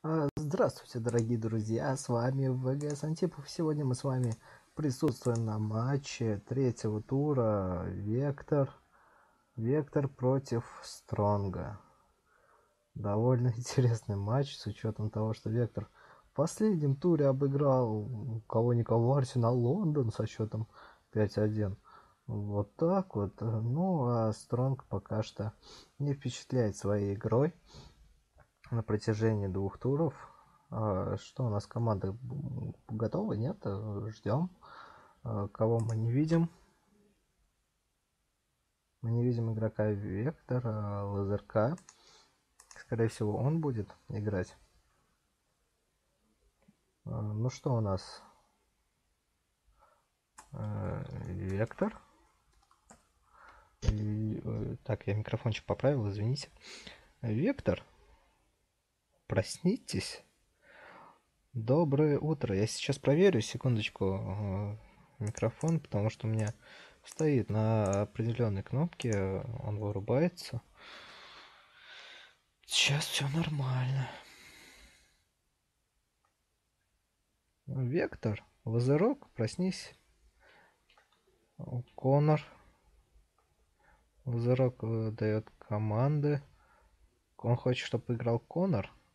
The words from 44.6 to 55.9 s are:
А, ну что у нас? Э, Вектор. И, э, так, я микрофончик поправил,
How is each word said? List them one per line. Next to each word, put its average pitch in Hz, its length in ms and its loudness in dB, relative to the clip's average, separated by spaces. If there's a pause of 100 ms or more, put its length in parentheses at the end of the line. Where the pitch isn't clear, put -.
А, 113 160 -6
ну 107 280 -2
что 135 240 -2
у 117 60 2
нас? 98 420 -2 (2250)
Э, 101 520 -6 (240)
Вектор. 95 680 -4 (1900)
И, 107 600 0
э, 110 400 -6
так, - 240 -4
я 101 60 0
микрофончик 107 520 -4
поправил, 120 440 0